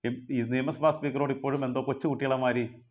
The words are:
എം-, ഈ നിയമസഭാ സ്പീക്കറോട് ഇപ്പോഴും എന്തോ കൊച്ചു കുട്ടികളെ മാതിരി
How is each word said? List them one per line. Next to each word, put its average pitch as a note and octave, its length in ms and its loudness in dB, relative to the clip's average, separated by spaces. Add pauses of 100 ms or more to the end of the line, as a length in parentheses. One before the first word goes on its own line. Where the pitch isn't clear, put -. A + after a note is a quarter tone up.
എം-, B2 260 -2
ഈ C3+ 120 0
നിയമസഭാ C3+ 480 2
സ്പീക്കറോട് C#3+ 420 0
ഇപ്പോഴും C3+ 320 -2
എന്തോ B2+ 240 -2
കൊച്ചു C3 200 -2
കുട്ടികളെ C3 280 2
മാതിരി B2 260 2 (280)